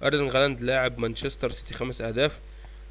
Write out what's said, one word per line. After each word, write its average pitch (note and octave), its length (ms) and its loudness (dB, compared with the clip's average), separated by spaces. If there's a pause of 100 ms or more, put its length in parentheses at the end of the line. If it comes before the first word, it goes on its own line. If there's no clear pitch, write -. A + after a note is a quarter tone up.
أرلين C#3+ 260 4
هالاند C3 320 4
لاعب B2+ 380 2
مانشستر A#2 520 -2
سيتي - 220 -10
خمس B2 280 -4
أهداف، A#2 380 0 (520)